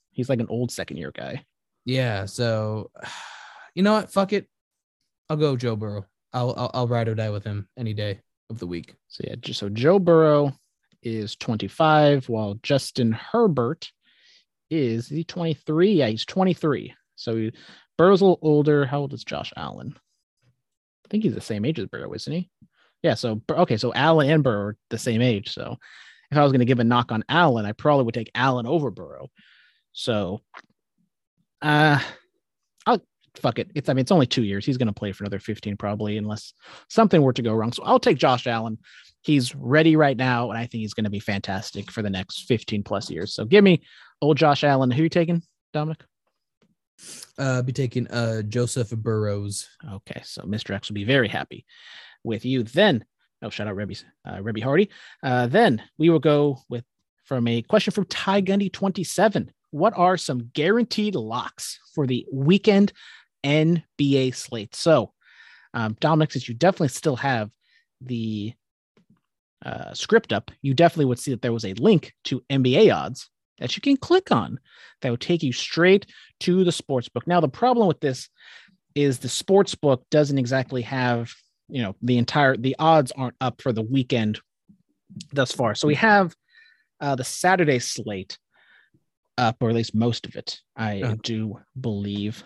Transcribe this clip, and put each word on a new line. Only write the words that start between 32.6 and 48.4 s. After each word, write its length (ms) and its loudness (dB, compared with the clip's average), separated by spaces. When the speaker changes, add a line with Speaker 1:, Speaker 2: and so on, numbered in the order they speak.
Speaker 1:
I'll, 140 2
fuck 240 -2
it. 160 -8
It's, 140 -2
I 40 2
mean, 80 2
it's 100 -2
only 140 6
two 180 0
years. 220 -2
He's 120 0
gonna 160 0
play 180 -6
for 120 -12
another 160 -6
fifteen 380 -8
probably, 400 -4
unless 360 -8
something 320 4
were 120 4
to 80 -4
go 120 0
wrong. 200 -2
So 100 -10
I'll 160 4
take 180 2
Josh 300 2
Allen. 320 -4
He's 340 2
ready 400 4
right 220 4
now, 320 0
and 80 -8
I 80 -6
think 160 -8
he's 120 -8
gonna 160 -2
be 100 -6
fantastic 720 -6
for 100 -8
the 80 -4
next 360 -8
fifteen 380 -2
plus 280 -6
years. 240 -8
So 100 -6
give 180 6
me 200 6
old 160 2
Josh 260 4
Allen. 260 4
Who 140 2
you 60 2
taking, 340 0
Dominic? 300 -6
Speaker 2:
Uh, 240 -2
be 120 -4
taking, 360 -4
uh, 340 -2